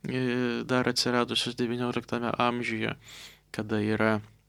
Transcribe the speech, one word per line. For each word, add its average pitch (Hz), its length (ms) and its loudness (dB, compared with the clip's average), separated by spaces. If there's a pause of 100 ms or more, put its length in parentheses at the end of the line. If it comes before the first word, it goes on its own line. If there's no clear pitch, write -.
e, 123 560 0
dar 127 240 2
atsiradusios 120 720 2
devynioliktame 120 720 -2
amžiuje, 113 640 0 (560)
kada 110 320 -2
yra 110 300 4 (360)